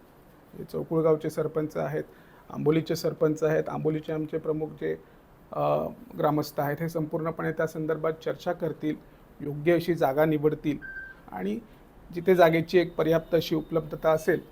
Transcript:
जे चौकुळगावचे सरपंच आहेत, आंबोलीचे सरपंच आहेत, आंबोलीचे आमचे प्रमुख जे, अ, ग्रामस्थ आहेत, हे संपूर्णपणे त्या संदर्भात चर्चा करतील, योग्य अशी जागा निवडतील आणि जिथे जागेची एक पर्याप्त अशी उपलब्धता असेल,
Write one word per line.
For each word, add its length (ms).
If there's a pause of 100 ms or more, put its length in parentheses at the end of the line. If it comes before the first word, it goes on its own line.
(580)
जे 60
चौकुळगावचे 680
सरपंच 460
आहेत, 280 (460)
आंबोलीचे 460
सरपंच 460
आहेत, 260
आंबोलीचे 440
आमचे 260
प्रमुख 300
जे, 280 (560)
अ, 340 (320)
ग्रामस्थ 420
आहेत, 200
हे 80
संपूर्णपणे 640
त्या 140
संदर्भात 460
चर्चा 400
करतील, 440 (440)
योग्य 340
अशी 200
जागा 300
निवडतील 540 (540)
आणि 280 (540)
जिथे 200
जागेची 440
एक 180
पर्याप्त 380
अशी 200
उपलब्धता 560
असेल, 300 (120)